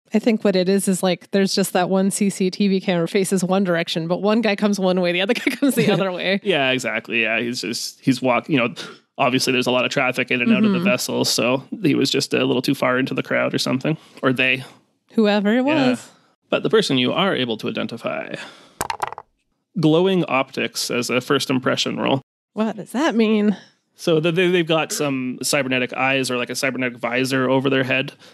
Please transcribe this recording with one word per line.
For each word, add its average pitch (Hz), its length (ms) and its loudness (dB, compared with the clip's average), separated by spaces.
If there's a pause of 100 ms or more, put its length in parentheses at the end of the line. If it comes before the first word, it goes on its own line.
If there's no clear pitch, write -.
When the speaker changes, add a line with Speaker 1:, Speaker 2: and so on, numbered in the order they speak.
(140)
Speaker 1:
I 214 60 4
think 220 240 0
what 202 120 2
it 185 140 2
is 196 180 2
is, 185 140 0
like, 180 300 -2
there's 196 240 2
just 190 180 0
that 180 160 2
one 190 220 2
C 202 180 0
C 185 220 -2
T 202 160 0
V 190 120 2
camera 175 280 0
faces 190 360 0
one 185 200 2
direction, 170 440 -2
but 175 140 -2
one 214 200 2
guy 208 140 0
comes 202 240 0
one 185 220 2
way, 175 120 0
the 180 80 0
other 196 120 2
<laughs> - 0 -
guy 262 220 -2
comes 277 180 2
the 233 180 2
other 190 200 0
way. 180 300 -2
Speaker 2:
<laughs> - 20 -20
Yeah, 147 260 2
exactly. 117 540 -2
Yeah, 110 160 0
he's 120 220 -4
just, - 400 -6
he's 131 200 2
walk-, 120 280 2
you 139 80 2
know, 117 180 0 (440)
obviously 131 320 2
there's 127 140 0
a 123 60 0
lot 123 120 2
of 113 60 -2
traffic 127 400 -2
in 127 140 0
and 226 100 4
out - 100 4
of 208 80 4
the 190 60 2
Speaker 1:
Mm-hmm. 175 80 -2
Speaker 2:
vessel, 123 400 0
so 127 380 0 (180)
he 143 140 2
was 123 160 2
just - 240 -2
a 127 100 2
little 131 160 0
too 139 140 0
far 127 240 0
into 131 160 -2
the 131 80 -4
crowd 123 280 -2
or - 60 -4
something. 135 400 -2 (240)
Or 135 100 2
they. 127 320 0 (500)
Speaker 1:
Whoever 208 440 2
it 254 80 0
Speaker 2:
Yeah. 277 240 2
Speaker 1:
was. - 220 -6 (400)
Speaker 2:
But 143 100 0
the 147 80 -2
person 160 300 4
you 127 140 2
are 175 220 0
able 120 220 -2
to 117 100 -8
identify. 110 680 -6 (1400)
Glowing 170 480 4
optics - 640 -4
as 120 200 -2
a 123 120 0
first 139 300 0
impression 127 480 -2
roll. 123 220 0 (320)
Speaker 1:
What 220 240 -4
does 175 160 -12
that 285 200 0
mean? 214 420 2 (400)
Speaker 2:
So 160 240 2
th-, 170 140 0
they, 175 160 2
they've 180 180 2
got 156 240 0
some 131 520 -4
cybernetic 131 500 0
eyes 131 380 0
or, 123 60 -2
like, 120 120 -4
a 123 60 -6
cybernetic 127 420 -4
visor 127 520 0
over 135 200 2
their 135 140 2
head. 131 280 -2 (220)